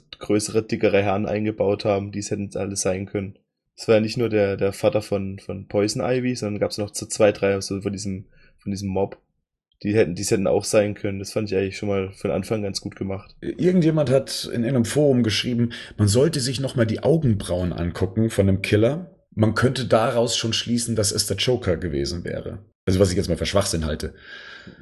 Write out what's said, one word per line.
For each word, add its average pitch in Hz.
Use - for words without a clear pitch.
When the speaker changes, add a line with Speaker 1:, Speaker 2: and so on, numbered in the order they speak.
Speaker 1:
größere, 104
dickere 101
Herren 101
eingebaut 104
haben, 101
die 101
es 101
hätten 101
alle 98
sein 95
können. 101
Es -
war 113
ja 107
nicht 107
nur 117
der, 101
der 98
Vater 104
von, 98
von 98
Poison 107
Ivy, 127
sondern 104
gab's -
noch 104
so 107
zwei, 104
drei 98
so 98
von 101
diesem, 98
von -
diesem 101
Mob. 95
Die 104
hätten, 87
die 98
hätten 98
auch 90
sein 104
können. 98
Das 101
fand 107
ich 95
eigentlich 98
schon 104
mal 98
von -
Anfang 98
ganz 98
gut 101
gemacht. 95
Speaker 2:
Irgendjemand 156
hat -
in 117
einem 131
Forum 139
geschrieben, 120
man 104
sollte 139
sich 127
noch 135
mal 120
die 104
Augenbrauen 101
angucken 92
von 101
dem 95
Killer. 117
Man 107
könnte 131
daraus 120
schon 113
schließen, 117
dass 104
es -
der 98
Joker 101
gewesen 71
wäre. 87
Also 95
was 95
ich 92
jetzt 92
mal 80
für 82
Schwachsinn 87
halte. 76